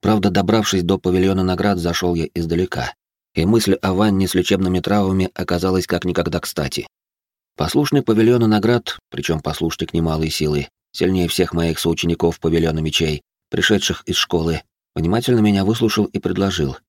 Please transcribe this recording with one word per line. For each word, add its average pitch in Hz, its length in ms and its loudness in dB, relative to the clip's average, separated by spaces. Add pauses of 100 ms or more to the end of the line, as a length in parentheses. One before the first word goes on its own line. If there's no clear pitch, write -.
Правда, 104 280 2
добравшись 98 540 2
до 92 140 2
павильона 92 460 2
наград, 92 340 0
зашел 87 380 -2
я 80 180 -2
издалека, 85 600 -2 (420)
и 82 100 2
мысль 107 300 4
о 95 180 -2
ванне 98 340 2
с - 60 -6
лечебными 92 460 0
травами 95 560 0
оказалась 92 500 0
как 90 200 -4
никогда 87 340 -2
кстати. - 480 -6 (720)
Послушник 143 480 0
павильона 117 420 4
наград, 110 500 0 (120)
причем 78 320 -4
послушник 80 520 -6
немалой 80 360 0
силы, 76 380 -2 (240)
сильнее 92 360 0
всех 85 260 -2
моих 82 260 -2
соучеников 85 600 -2
павильона 82 400 0
мечей, 78 420 -2 (280)
пришедших 92 560 0
из 85 100 -4
школы, 82 480 -2 (320)
внимательно 113 440 0
меня 104 260 2
выслушал 107 400 0
и - 140 -6
предложил. 92 580 -2 (120)